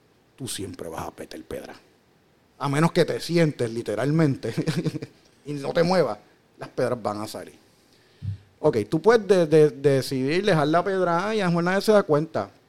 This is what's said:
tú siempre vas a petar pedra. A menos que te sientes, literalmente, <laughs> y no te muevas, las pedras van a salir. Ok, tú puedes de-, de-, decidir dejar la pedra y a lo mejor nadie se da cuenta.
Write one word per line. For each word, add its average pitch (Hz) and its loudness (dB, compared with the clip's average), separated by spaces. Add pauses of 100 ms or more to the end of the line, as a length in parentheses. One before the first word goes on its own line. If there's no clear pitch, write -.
(360)
tú 127 -12
siempre 101 -10
vas 78 -8
a - -10
petar - -16
pedra. - -14 (840)
A 135 -4
menos 151 2
que 170 2
te 120 -6
sientes, 151 0
literalmente, 120 0
<laughs> - -6
y 147 -10
no 139 -8
te 165 2
muevas, 165 0 (400)
las - -14
pedras 120 -2
van 104 -4
a 110 -8
salir. 90 -14 (1040)
Ok, 151 2 (120)
tú 160 0
puedes 214 4
de-, 180 4
de-, 151 6
decidir 139 0
dejar 160 2
la 170 2
pedra 190 0
y 214 0
a 185 0
lo 175 2
mejor 170 2
nadie 190 0
se 214 2
da 202 8
cuenta. 147 0 (200)